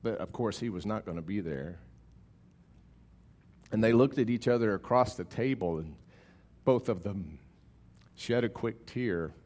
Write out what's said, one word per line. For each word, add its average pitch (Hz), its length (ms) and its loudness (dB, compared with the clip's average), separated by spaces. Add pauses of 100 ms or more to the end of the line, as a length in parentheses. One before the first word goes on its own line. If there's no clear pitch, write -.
But, 113 180 -2
of 92 120 -6
course, 110 260 -2
he 120 120 -4
was 90 160 -6
not 107 200 -4
gonna 85 160 -6
be 95 200 -4
there. 80 360 -6 (2000)
And 110 100 4
they 113 80 6
looked 135 260 6
at 117 120 2
each 120 180 0
other 117 280 4
across 120 400 2
the 90 100 -8
table, 110 540 -2
and 78 140 -8 (720)
both 123 260 4
of 92 140 -2
them 92 340 -6 (800)
shed 120 280 0
a 113 60 2
quick - 380 -6
tear. 85 480 -2 (100)